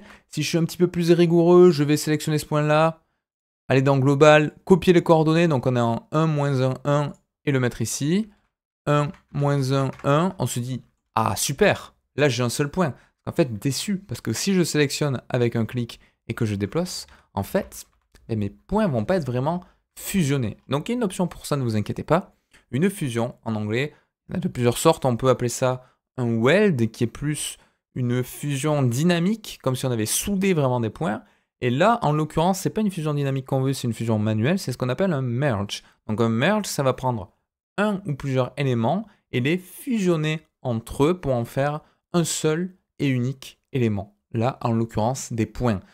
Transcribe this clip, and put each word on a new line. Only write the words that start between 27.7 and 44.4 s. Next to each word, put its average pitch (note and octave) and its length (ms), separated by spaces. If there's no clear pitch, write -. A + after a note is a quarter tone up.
une B2+ 280
fusion C#3+ 600
dynamique, E3+ 800
comme C3 120
si C3 120
on B2+ 40
avait A2 140
soudé G3 480
vraiment B2+ 260
des A2+ 120
points. G3 320
Et A#2+ 100
là, F3+ 320
en D3 80
l'occurrence, D#3+ 480
c'est D3 100
pas A3 120
une G#3 100
fusion D3+ 240
dynamique C3+ 320
qu'on C3+ 160
veut, C3+ 100
c'est B2+ 140
une A#2 80
fusion A2+ 240
manuelle, A2 400
c'est - 120
ce B2 60
qu'on B2+ 120
appelle F3+ 240
un C3 100
merge. A#2+ 580
Donc A2 160
un A2+ 80
merge, F3 380
ça - 160
va C3 100
prendre A#2+ 380
un G3+ 260
ou D3 80
plusieurs C3 420
éléments C3+ 520
et B2+ 80
les D3+ 180
fusionner F3 880
entre B2 440
eux F3+ 140
pour C3+ 140
en A#2+ 100
faire D3 380
un E3+ 100
seul D#3+ 540
et C#3 120
unique B2+ 500
élément. A2 420
Là, A#2 300